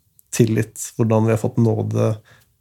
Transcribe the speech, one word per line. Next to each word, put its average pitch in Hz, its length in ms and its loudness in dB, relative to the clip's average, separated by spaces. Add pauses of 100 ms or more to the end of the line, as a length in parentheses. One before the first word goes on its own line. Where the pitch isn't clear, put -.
(300)
tilgitt, - 680 -2
hvordan 110 300 2
vi 110 40 2
har 113 80 2
fått - 200 -6
nåde 110 600 0 (420)